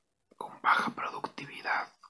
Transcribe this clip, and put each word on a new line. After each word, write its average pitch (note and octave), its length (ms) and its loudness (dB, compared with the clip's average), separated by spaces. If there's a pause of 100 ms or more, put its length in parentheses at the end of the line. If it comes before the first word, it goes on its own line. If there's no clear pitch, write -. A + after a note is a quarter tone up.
(360)
con - 240 -12
baja - 300 6
productividad - 1080 -4 (140)